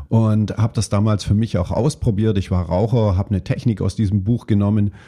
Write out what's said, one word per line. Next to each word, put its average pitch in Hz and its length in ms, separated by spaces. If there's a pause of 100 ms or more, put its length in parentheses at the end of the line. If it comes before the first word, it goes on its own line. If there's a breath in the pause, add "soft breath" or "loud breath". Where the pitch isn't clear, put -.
und 107 480
habe 110 160
das - 160
damals 107 340
für - 120
mich 107 240
auch 90 120
ausprobiert. 110 680
Ich 92 120
war 90 140
Raucher, 101 540
habe 101 100
eine 95 160
Technik - 380
aus 95 140
diesem 101 280
Buch 117 220
genommen 101 460 (160 loud breath)